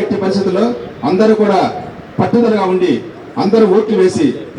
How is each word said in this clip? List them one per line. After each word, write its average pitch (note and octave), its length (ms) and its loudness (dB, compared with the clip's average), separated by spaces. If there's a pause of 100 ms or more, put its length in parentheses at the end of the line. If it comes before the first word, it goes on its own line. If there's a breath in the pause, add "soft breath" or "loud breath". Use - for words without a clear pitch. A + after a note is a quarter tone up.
ఎట్టి - 220 -2
పరిస్థితుల్లో F#3+ 420 0 (440)
అందరూ G#3+ 320 4
కూడా G3 180 2 (600)
పట్టుదలగా G#3+ 520 2
ఉండి F3+ 220 2 (480)
అందరూ G#3+ 240 4 (100)
ఓట్లు G#3+ 260 0
వేసి E3 240 2 (320)